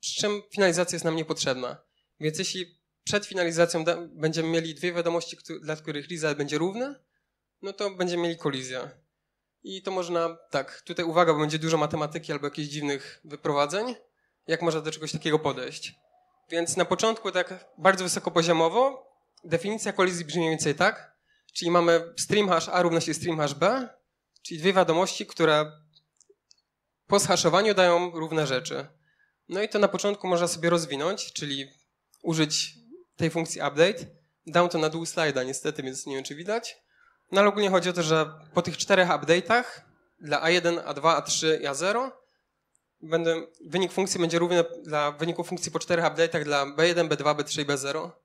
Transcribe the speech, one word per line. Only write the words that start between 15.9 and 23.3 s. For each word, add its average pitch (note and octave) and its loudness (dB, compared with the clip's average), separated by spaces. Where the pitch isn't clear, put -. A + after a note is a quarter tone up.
Więc E3 -2
na F3+ 4
początku G3+ 0
tak F3+ -2
bardzo F#3+ 4
wysokopoziomowo E3+ 2
definicja G3 -4
kolizji F3+ 2
brzmi D#3 -2
mniej E3 2
więcej D#3 0
tak, - -2
czyli E3+ -2
mamy E3+ 4
stream G#3 0
hash E3 2
A F3+ 2
równa E3 2
się D#3+ -4
stream E3 -4